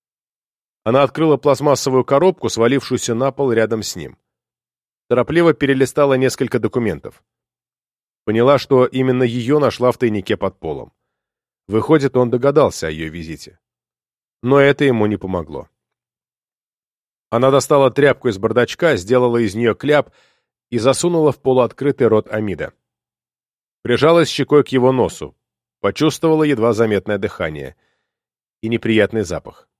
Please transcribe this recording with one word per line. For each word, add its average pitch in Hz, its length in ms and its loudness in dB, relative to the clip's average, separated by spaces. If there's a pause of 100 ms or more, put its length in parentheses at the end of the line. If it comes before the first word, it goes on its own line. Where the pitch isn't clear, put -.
(840)
Она 127 180 2
открыла 151 320 0
пластмассовую 131 680 0
коробку, 147 420 0
свалившуюся 120 680 -2
на 131 180 -2
пол 135 180 -2
рядом 110 320 -2
с - 140 -12
ним. 69 200 -14 (920)
Торопливо 151 440 2
перелистала 135 600 0
несколько 127 440 -2
документов. 107 640 -6 (1000)
Поняла, 120 360 2
что 127 260 2
именно 131 380 0
ее 123 360 0
нашла 123 320 0
в - 60 -2
тайнике 107 400 -2
под 98 200 -6
полом. 71 360 -12 (800)
Выходит, 135 460 0
он 123 120 2
догадался 127 580 0
о 78 40 -6
ее 80 180 -8
визите. 80 480 -16 (840)
Но 135 160 2
это 139 240 2
ему 120 220 2
не 107 100 -2
помогло. 80 540 -8 (1600)
Она 123 200 2
достала 139 400 4
тряпку 139 380 0
из 101 100 -2
бардачка, 113 600 0
сделала 120 400 0
из 107 180 -2
нее 113 180 0
кляп 143 400 -2 (560)
и 120 100 -4
засунула 151 520 0
в - 100 -8
полуоткрытый 127 640 0
рот 107 220 0
Амида. 98 440 -6 (1120)
Прижалась 147 440 2
щекой 147 380 2
к - 40 -18
его 131 220 2
носу, 92 440 -4 (440)
почувствовала 156 640 0
едва 120 300 0
заметное 104 440 0
дыхание 78 580 -8 (840)
и 113 60 -8
неприятный 110 560 0
запах. - 460 -12 (100)